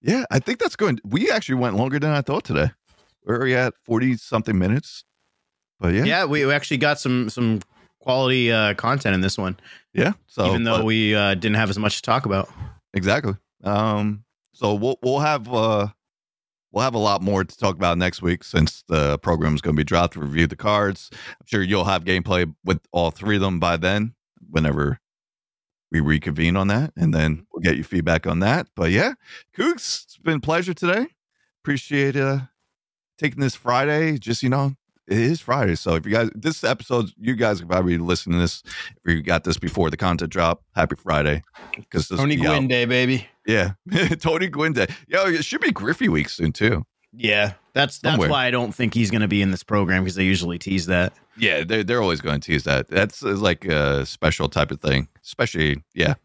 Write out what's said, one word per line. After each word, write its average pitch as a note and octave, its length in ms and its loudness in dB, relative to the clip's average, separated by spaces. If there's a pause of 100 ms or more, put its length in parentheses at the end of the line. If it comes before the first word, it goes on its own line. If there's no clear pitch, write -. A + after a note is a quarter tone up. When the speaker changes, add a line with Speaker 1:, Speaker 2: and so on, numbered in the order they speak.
Speaker 1:
Yeah, A#3 300 0
I C3 80 -4
think A#3 200 -4
that's G#4+ 160 -2
going, F3 300 0
we E3+ 260 0
actually D3+ 240 -2
went B2 200 0
longer C3 220 0
than D3+ 140 0
I D3 100 0
thought C#3+ 220 -4
today. D2+ 280 0 (540)
We're A2+ 120 0
already B2+ 180 0
at B2+ 180 0 (100)
forty B2 340 2
something A2 400 -2
minutes. G2+ 480 -2 (760)
But F2 140 2
yeah. G#2+ 100 2
Speaker 2:
Yeah, E3 220 2
we, C#3+ 200 0
we C#3 80 2
actually C#3+ 240 -2
got D3 220 2
some, B2 300 -2
some A2 320 0 (380)
quality, B2+ 520 2
uh, G#2+ 220 4
content A#2 420 0
in F#2 60 2
this F#2+ 160 0
one. F#2+ 200 -4 (360)
Speaker 1:
Yeah. G3 200 2 (140)
So, - 200 0
Speaker 2:
Even A#2 160 2
though A2+ 140 2
Speaker 1:
but A2 80 2
Speaker 2:
we, A2 300 2
uh, G2+ 200 4
didn't G#2 200 0
have A2 140 2
as G2 100 -2
much G#2 180 0
to - 40 -10
talk B2 240 0
about. G2 240 0 (440)
Speaker 1:
Exactly. G2 400 0 (300)
Um, G#2 600 -2 (300)
so G#2+ 200 0
we'll, A#2 280 -2
we'll B2+ 180 0
have, C#3+ 340 -2
uh, A2 340 2 (840)
we'll G2+ 120 -2
have B2+ 120 -2
a A2 40 0
lot G2+ 220 0
more F#2+ 220 0
to - 140 -8
talk F#2+ 180 -2
about F2 220 2
next F2+ 240 -2
week F2 220 0
since - 440 0
the D2 320 2
program D#2+ 360 0
is D2+ 60 -4
gonna D#2+ 160 0
be D#2 60 2
dropped E2+ 300 0
to D#2+ 60 -14
review D2+ 280 0
the - 100 -4
cards. G#2 520 -2 (300)
I'm - 60 -20
sure G#2 160 -2
you'll F#2+ 240 2
have F#2+ 180 0
gameplay F2+ 500 0 (120)
with F#2 140 0 (120)
all E2+ 200 0
three G#2 240 -2
of G2 60 0
them F#2+ 180 0
by F2 180 2
then, G#2 380 -2 (340)
whenever D2 500 0 (920)
we E2 80 2
reconvene D#2 560 2
on F#2+ 140 2
that, B2 280 0
and D#2 160 0
then D#2 380 0
we'll - 100 -10
get E2 140 2
your C#2 100 -6
feedback E2 400 0
on E2+ 140 -2
that. B2+ 360 0
But E2+ 160 0
yeah, F3+ 220 2 (420)
Cougs, C#4 500 -4
it's - 180 -20
been D#3+ 140 0
a B2+ 40 -4
pleasure F3 320 -2
today. F#3+ 340 0 (560)
Appreciate, C#3 520 -2
uh, C3+ 240 0 (800)
taking C#3+ 220 -2
this C3 140 0
Friday. D3 640 0
Just, A2+ 240 -4
you C3 80 0
know, C#3 240 0 (320)
it G2 140 0
is C#3+ 200 2
Friday, A#2 360 0
so E2+ 200 -2
if D#2+ 100 -2
you G2+ 80 -4
guys, A2+ 200 2
this D3+ 300 -4
episode, A#2 560 -2
you A#2 160 -2
guys G#2+ 240 2
can E2+ 80 -14
probably F2+ 320 2
listen F2 320 0
to F2 80 4
this - 260 0
if - 480 -4
you D#2+ 80 2
got E2 220 0
this E2+ 160 0
before E2 320 0
the D#2 60 -6
content E2+ 340 -2
drop. E2 320 0 (120)
Happy E2 200 0
Friday, D2+ 480 0 (480)
'cause D#2+ 160 -2
this F#2 100 -6
Speaker 2:
Tony C#3+ 200 0
Speaker 1:
will - 60 -2
be D#3+ 40 2
out. D#3 60 2
Speaker 2:
Gwynn C3+ 160 0
Day, B2 160 2
baby. B2+ 420 0 (180)
Speaker 1:
Yeah, G2 280 2 (180)
<laughs> E3 280 2
Tony E3 280 0
Gwynn D#3 260 -2
Day. G#2 140 0 (200)
Yo, G3 200 0
it E3 180 0
should C4+ 160 -6
be D4+ 120 0
Griffey D3+ 360 -2
week D#2 200 0
soon D#2+ 240 -2
too. G#2 320 0 (300)
Speaker 2:
Yeah, G#2 380 0 (200)
that's, C#3 260 -2
that's D#3+ 140 0
Speaker 1:
Somewhere. D3+ 160 2
Speaker 2:
why C3+ 180 0
I B2 40 0
don't A#2+ 220 -2
think A#2 220 -2
he's A2+ 160 2
gonna G#2+ 160 2
be G2+ 160 2
in G2 80 2
this F2+ 100 -4
program, F#2 440 0
'cause F2+ 100 -6
they F#2+ 80 0
usually F2 340 0
tease F#2 300 -2
that. F#2 260 0 (220)
Speaker 1:
Yeah, F2+ 300 0
they're, G#2+ 180 0
they're A#2+ 180 0
always E2+ 200 0
gonna D2 180 -2
tease D2 240 -2
that. C#2 240 0
That's, G2 380 0
uh, G2+ 100 0
like, F#2+ 300 0
a C#2+ 400 0
special - 420 -2
type D2 240 -2
of C#2+ 80 -10
thing, C2+ 300 0 (120)
especially, D#2 600 -2 (100)
yeah. E2+ 200 0 (120)